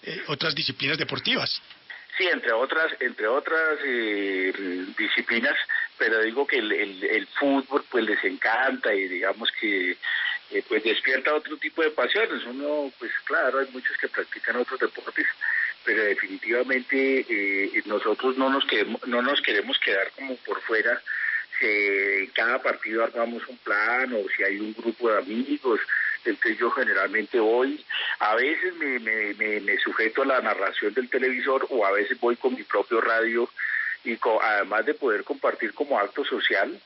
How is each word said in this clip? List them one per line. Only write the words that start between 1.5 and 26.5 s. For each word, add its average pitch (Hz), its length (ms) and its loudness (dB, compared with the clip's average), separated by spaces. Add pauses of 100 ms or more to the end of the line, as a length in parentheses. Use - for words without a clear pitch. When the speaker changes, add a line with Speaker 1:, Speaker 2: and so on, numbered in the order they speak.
Speaker 2:
Sí, 185 120 2
entre 120 220 0
otras, 143 480 2
entre 113 260 -2
otras, 156 580 2
eh, 101 680 0 (440)
disciplinas, 123 600 0 (420)
pero 110 240 2
digo 113 240 0
que 135 120 2
el, 107 120 0
el, 98 340 -2
el 104 220 0
fútbol, 139 640 0
pues, 117 140 2
les 104 200 0
encanta 117 720 2
y 95 140 0
digamos 95 500 -2
que, 95 380 0 (540)
eh, 98 180 -2
pues, 110 160 0
despierta 135 500 2
otro 151 220 -2
tipo 160 260 -4
de 151 80 4
pasiones. 175 540 0
Uno, 139 540 -4
pues, - 120 -8 (140)
claro, 139 340 2
hay 135 140 0
muchos - 240 -4
que - 120 -4
practican - 480 -4
otros - 220 -2
deportes, - 480 -2 (580)
pero 107 200 2
definitivamente, 123 1200 0
eh, 98 580 0
nosotros 107 520 0
no 131 100 4
nos 135 160 2
queremos, - 420 0
no 120 140 2
nos 139 220 2
queremos - 380 0
quedar 98 320 0
como 131 240 -10
por 104 260 -6
fuera. 113 380 0 (600)
Eh, 101 600 2
en 95 80 -4
cada 117 340 0
partido 113 420 0
armamos 117 440 -2
un 123 100 -16
plan, 117 540 0
o 104 120 0 (120)
si - 80 0
hay 98 140 0
un 107 140 -4
grupo 117 380 0
de 104 80 4
amigos, 117 600 0 (440)
entonces 107 340 0